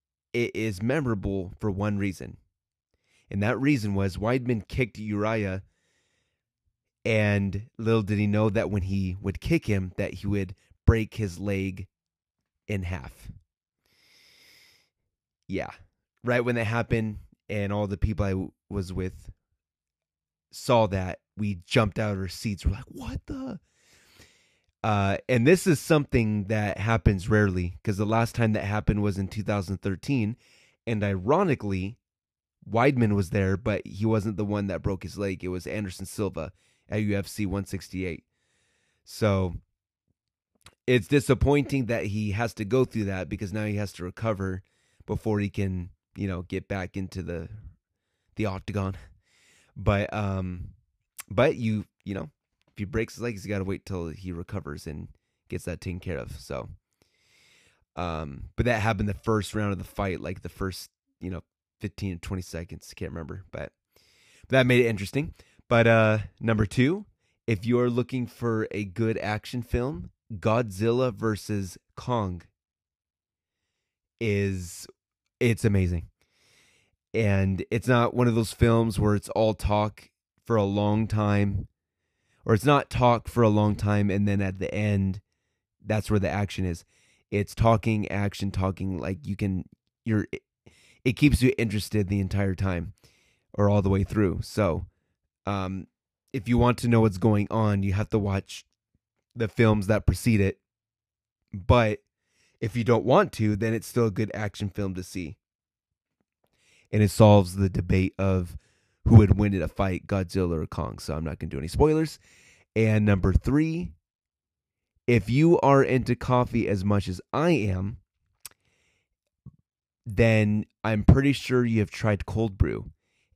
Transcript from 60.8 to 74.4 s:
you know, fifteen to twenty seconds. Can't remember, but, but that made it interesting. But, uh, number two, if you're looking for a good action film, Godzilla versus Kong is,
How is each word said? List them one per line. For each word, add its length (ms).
you 100
know, 120
fifteen 320
to 80
twenty 220
seconds. 520
Can't 160
remember, 400
but, 220
but 560
that 160
made 180
it 40
interesting. 460
But, 180
uh, 320
number 260
two, 400
if 180
you're 260
looking 360
for 440
a 140
good 340
action 440
film, 480
Godzilla 800
versus 640
Kong 460
is, 640